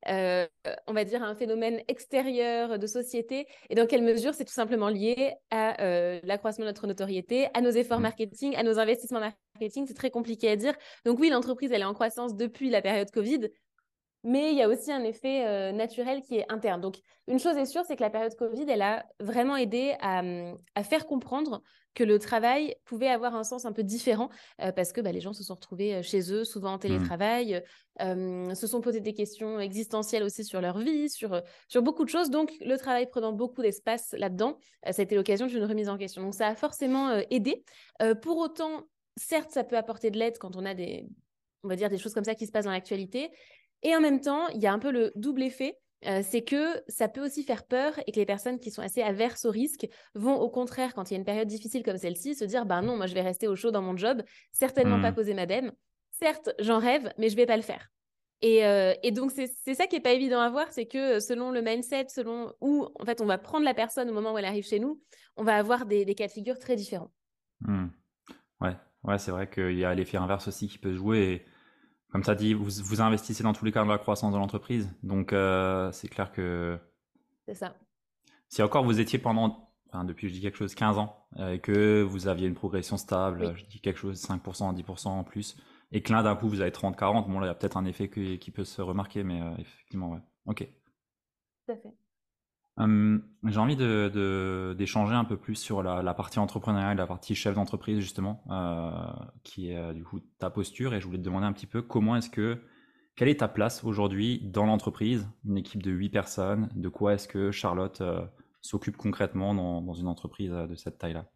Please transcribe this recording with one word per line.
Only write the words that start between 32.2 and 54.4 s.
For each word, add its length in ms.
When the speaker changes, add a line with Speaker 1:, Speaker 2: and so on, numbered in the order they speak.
Speaker 1:
Donc, 320
le 180
travail 300
prenant 240
beaucoup 300
d'espace 560
là-dedans, 400
euh, 40
ça 100
a 20
été 100
l'occasion 320
d'une 180
remise 240
en 100
question. 240
Donc, 120
ça 140
a 80
forcément, 540
euh, 200
aidé. 320
Euh, 140
pour 220
autant, 500
certes, 360
ça 100
peut 140
apporter 340
de 80
l'aide 200
quand 180
on 80
a 100
des, 320
on 60
va 80
dire, 140
des 80
choses 160
comme 100
ça 100
qui 120
se 40
passent 140
dans 80
l'actualité. 580
Et 120
en 60
même 220
temps, 260
il 120
y 60
a 60
un 60
peu 120
le 260
double 260
effet, 360
euh, 180
c'est 180
que 460
ça 200
peut 160
aussi 200
faire 220
peur 260
et 40
que 60
les 80
personnes 340
qui 120
sont 100
assez 220
averses 420
au 60
risque 360
vont 200
au 140
contraire, 460
quand 160
il 40
y 20
a 20
une 80
période 200
difficile 360
comme 160
celle-ci, 360
se 120
dire, « 200
Ben 140
non, 160
moi 100
je 60
vais 80
rester 280
au 60
chaud 160
dans 120
mon 120
job, 280